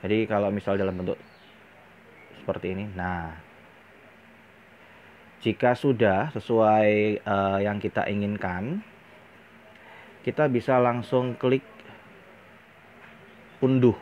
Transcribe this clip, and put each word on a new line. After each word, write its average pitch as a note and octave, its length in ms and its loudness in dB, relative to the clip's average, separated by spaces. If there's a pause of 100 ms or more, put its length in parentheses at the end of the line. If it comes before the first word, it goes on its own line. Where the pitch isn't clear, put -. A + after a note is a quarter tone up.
Jadi G#2+ 240 0
kalau G2+ 240 0
misal G2+ 240 -2
dalam F#2+ 160 -2
bentuk F#2 240 -6 (1300)
seperti F#2 340 -6
ini, G2+ 160 -8
nah, F2+ 400 -6 (2000)
jika B2 320 2
sudah A#2 640 2
sesuai, A2 540 4 (340)
eh, G2 420 0
yang G#2 160 -4
kita G#2+ 240 -4
inginkan, G2+ 800 -6 (1400)
kita D3+ 300 0
bisa B2 260 2
langsung B2 640 0
klik C3 260 0 (2000)
unduh B2+ 380 4